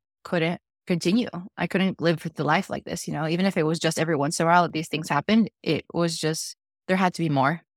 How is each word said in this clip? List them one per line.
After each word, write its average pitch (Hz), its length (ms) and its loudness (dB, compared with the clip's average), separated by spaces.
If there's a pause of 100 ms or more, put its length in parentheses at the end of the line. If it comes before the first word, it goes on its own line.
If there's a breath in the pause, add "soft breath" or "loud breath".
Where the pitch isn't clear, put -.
(220)
couldn't 175 380 -2 (260)
continue. 185 420 0 (280)
I 175 100 -2
couldn't 190 340 0
live 165 360 0
the 151 80 -2
life 160 260 0
like - 140 -8
this, - 240 -8
you 147 60 -6
know, 151 120 -4
even 170 180 0
if 196 120 0
it 165 80 2
was 160 160 0
just 160 180 0
every 160 160 0
once 143 240 0
in 165 80 0
a - 20 4
while 175 140 8
that 165 100 -2
these 160 140 -4
things 156 220 -6
happened, 202 420 2 (120)
it - 300 -2
was 165 260 0
just, - 380 -4 (300)
there 185 100 2
had 185 180 2
to - 80 -6
be 165 60 0
more. 143 340 2 (140)